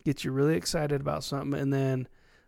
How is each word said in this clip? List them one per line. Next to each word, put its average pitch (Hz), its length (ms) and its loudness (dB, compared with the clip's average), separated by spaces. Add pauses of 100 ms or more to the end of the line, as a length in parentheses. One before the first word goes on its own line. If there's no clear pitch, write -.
get 139 200 -2
you 131 80 -2
really 143 240 4
excited 151 440 0
about 143 220 -2
something, 139 380 -4
and 139 120 2
then 131 360 0 (400)